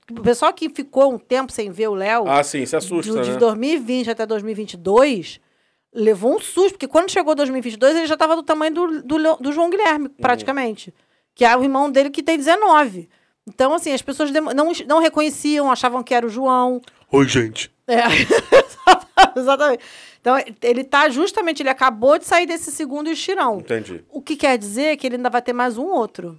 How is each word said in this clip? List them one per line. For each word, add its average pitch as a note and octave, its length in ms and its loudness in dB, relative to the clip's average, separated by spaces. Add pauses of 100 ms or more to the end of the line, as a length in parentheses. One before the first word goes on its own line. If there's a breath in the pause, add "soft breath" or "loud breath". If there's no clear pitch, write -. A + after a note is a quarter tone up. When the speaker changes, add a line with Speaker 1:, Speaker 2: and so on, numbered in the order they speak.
(120)
Speaker 1:
o A#3 100 -14
pessoal A#3+ 320 2
que D#4+ 160 -8
ficou C#4 440 0
um A3+ 40 -8
tempo B3+ 360 -4
sem G#3 180 -8
ver G#3+ 160 -4
o G#3 80 -4
Léo, G#3 320 -2
Speaker 2:
Ah, C#3+ 160 4
sim, C#3 220 -6
se D#3+ 100 -4
assusta, F#3 380 -4
Speaker 1:
do, A3 80 -2
de B2 100 -2
Speaker 2:
né? - 60 -4
Speaker 1:
dois A3+ 200 2
mil C4+ 160 -2
e E4 40 0
vinte B3 320 -4
até A3 160 -6
dois G#3+ 180 -6
mil A3 80 -8
e G#3 40 -10
vinte G#3 180 -12
e F3+ 40 -18
dois, G3+ 640 0 (520)
levou A3 440 0
um A4 40 -4
susto, F#4+ 340 0
porque C4+ 140 -10
quando F4 220 0
chegou D#4 240 0
dois C#4+ 160 0
mil C4 80 -6
e B3 40 -4
vinte A3 120 -10
e G#3+ 40 -16
dois, C#4 200 2
ele E4 80 0
já D4+ 100 -2
tava D#4+ 200 0
do E4 80 -6
tamanho D#4 280 -2
do, D#4+ 300 -4
do D4 160 -4
Leo-, D#4+ 220 0
do C4 120 -6
João E4+ 200 -2
Guilherme, D#4+ 380 -2
Speaker 2:
Uhum. - 120 -18
Speaker 1:
praticamente, A#3+ 720 -4 (400)
que B3 100 0
é A#3+ 140 6
o B3+ 60 0
irmão C#4 260 0
dele C#4 220 2
que D4+ 100 -6
tem E4 160 0
dezenove. D4 720 2 (400)
Então, C4 240 0
assim, D#4+ 200 -2
as B3+ 80 -2
pessoas - 280 -4
demo-, D4 240 -2
não, D#4 200 0 (120)
não D4+ 140 2
reconheciam, D4+ 720 0
achavam B3 320 -2
que B3 100 -4
era A#3+ 120 2
o A#3 40 -4
João. B3+ 520 0 (280 soft breath)
Speaker 2:
Oi, C#3 200 4
gente. A2+ 420 -2 (160)
Speaker 1:
É, A#3+ 160 2
<laughs> - 1400 4
exatamente. C4+ 420 2 (380 loud breath)
Então, B3+ 160 2 (260)
ele A#3+ 220 0
tá C#4+ 260 2
justamente, E4 540 -2
ele C4+ 60 0
acabou C4 500 2
de - 60 -12
sair F4 200 2
desse E4 280 -6
segundo D4 360 -6
estirão. C#4+ 500 -2
Speaker 2:
Entendi. G#2 500 -8
Speaker 1:
O D4 120 -12
que - 140 -6
quer C4 220 0
dizer B3 400 -4
que C4+ 100 -8
ele B3 80 -4
ainda B3 140 -4
vai A#3+ 120 -2
ter A#3+ 120 -6
mais B3 240 -4
um C4 80 -6
outro. G3+ 540 -6